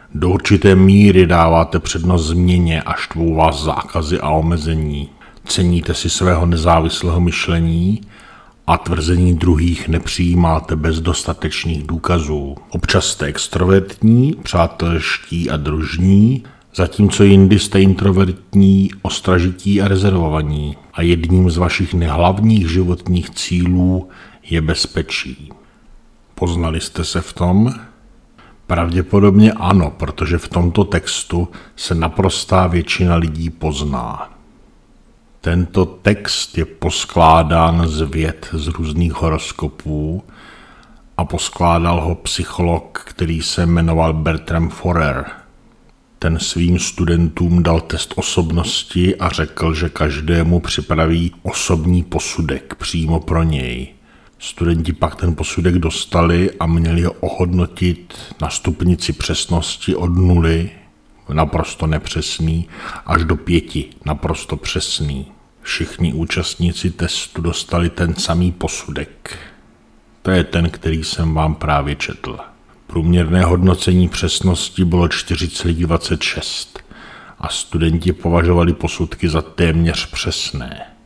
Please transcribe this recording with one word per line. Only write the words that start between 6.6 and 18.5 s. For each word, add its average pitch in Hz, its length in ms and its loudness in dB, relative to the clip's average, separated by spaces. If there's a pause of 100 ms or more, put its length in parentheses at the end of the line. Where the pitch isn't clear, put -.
myšlení 85 800 0 (680)
a - 120 2
tvrzení 87 560 2
druhých 85 540 2
nepřijímáte 82 880 0
bez 80 240 -2
dostatečných 80 840 -4
důkazů. 76 680 -4 (140)
Občas - 360 -2
jste - 200 -4
extrovertní, 98 1160 2
přátelští 85 1080 -2
a 78 60 -2
družní, 90 880 2 (300)
zatímco 98 500 2
jindy 98 340 8
jste - 240 2
introvertní, 98 1080 4 (120)